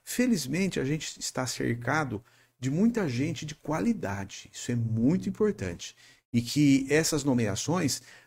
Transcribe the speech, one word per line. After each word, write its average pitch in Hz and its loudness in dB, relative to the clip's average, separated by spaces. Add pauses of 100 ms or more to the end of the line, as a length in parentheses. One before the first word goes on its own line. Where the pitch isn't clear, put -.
Felizmente, 180 0
a 135 2
gente 143 -2
está - -4
cercado 123 -2 (360)
de 131 -2
muita 208 2
gente 135 -2
de 151 -10
qualidade. 151 -4
Isso - -6
é 123 0
muito 120 2
importante. 185 -4 (380)
E 120 2
que 135 4
essas 151 2
nomeações, 127 0 (260)